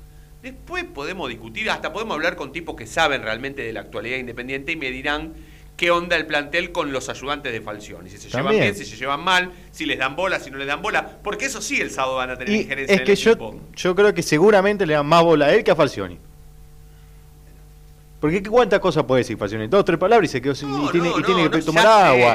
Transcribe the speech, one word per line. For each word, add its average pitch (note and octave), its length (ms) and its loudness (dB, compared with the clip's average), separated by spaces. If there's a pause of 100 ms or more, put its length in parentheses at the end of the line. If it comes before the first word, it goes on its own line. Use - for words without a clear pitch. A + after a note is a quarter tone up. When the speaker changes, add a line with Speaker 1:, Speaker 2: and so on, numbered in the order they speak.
(420)
Speaker 1:
Después E4 440 -10
podemos D#3+ 440 -10
discutir, A2+ 400 -8
hasta D#3 240 -6
podemos G3+ 220 -6
hablar E3+ 200 -2
con C#3+ 160 -10
tipos D#3 240 -10
que A2+ 120 -14
saben C3 340 0
realmente B2 400 -6
de A2+ 120 -8
la G#2 80 -8
actualidad A2+ 360 -8
Independiente B2+ 540 -8
y E3 40 -4
me C#3 160 -8
dirán D3 420 -6 (420)
qué F3 160 0
onda E3+ 240 0
el D#3 100 -2
plantel D#3 460 -4
con D#3 200 -4
los C3 180 -6
ayudantes C3 420 -6
de A2 100 -6
Falcioni. G#2 480 -14
Si G2 80 -18
se G2+ 120 -18
llevan B2+ 160 -4
Speaker 2:
También. F3 180 2
Speaker 1:
bien, G2+ 120 0
si - 100 -12
se A2+ 100 -14
llevan C3+ 240 -4
mal, F3+ 320 0 (200)
si - 140 -10
les C3 140 -4
dan C3+ 160 -2
bola, F3 240 -2
si C#3+ 100 -14
no C3+ 80 -12
les C#3 100 -8
dan D3+ 140 -4
bola. F3+ 400 -4
Porque G#3+ 240 -6
eso A3+ 160 -8
sí C4+ 200 -4
el D3 100 -6
sábado C3 240 -4
van B2+ 160 -2
a B2 60 -10
tener B2+ 160 -6
Speaker 2:
Y G#3+ 80 2
Speaker 1:
injerencia C#3 340 -2
Speaker 2:
es - 60 2
Speaker 1:
en B2+ 40 -6
Speaker 2:
que G3+ 60 4
Speaker 1:
el G3 60 4
Speaker 2:
yo, A3 140 4
Speaker 1:
equipo. A#2 280 -4 (160)
Speaker 2:
yo F3+ 200 0
creo G3+ 180 4
que E3+ 100 -2
seguramente G3 640 4
le D#3+ 60 0
dan D3 120 2
más E3+ 180 6
bola D3+ 240 6
a D#3 60 6
él A3 100 4
que G#3 80 4
a E3+ 40 2
Falcioni. G#2 420 0 (2000)
Porque E3+ 220 0
¿qué, G3+ 80 -8
cuántas G#3+ 300 4
cosas D#3 240 2
puede B2+ 180 2
decir A2 160 -4
Falcioni? A2 300 -4
Dos, F#3 180 4
tres E3 140 2
palabras G3 300 4
y - 20 -10
se B2+ 100 -4
quedó C#3 140 -2
sin, C#3 160 -8
Speaker 1:
No, C#3+ 180 -2
Speaker 2:
y - 20 -2
tiene, E3+ 180 2
Speaker 1:
no, D#3+ 100 0
Speaker 2:
y D3+ 40 0
tiene F#3 200 2
Speaker 1:
no, D3+ 80 2
Speaker 2:
que D#3 80 0
Speaker 1:
no, - 60 -2
Speaker 2:
tomar D#3+ 180 4
Speaker 1:
ya G#3+ 260 8
Speaker 2:
agua. B2 260 6